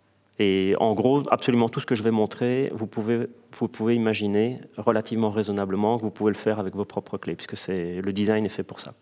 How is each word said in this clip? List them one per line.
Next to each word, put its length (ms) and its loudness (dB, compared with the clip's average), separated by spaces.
Et 380 2
en 160 2
gros, 380 4
absolument 360 4
tout 120 -6
ce 60 -8
que 100 2
je 80 -2
vais 80 2
montrer, 600 0
vous 140 -6
pouvez, 400 -2
vous 80 0
pouvez 300 0
imaginer 640 0
relativement 540 0
raisonnablement 680 0
que 40 -8
vous 100 -4
pouvez 180 2
le 80 0
faire 220 0
avec 160 -6
vos 80 -2
propres 340 -6
clés, 160 -6
puisque 220 -10
c'est, 440 -4
le 120 -4
design 340 2
est 40 -6
fait 120 -6
pour 180 -14
ça. 220 -16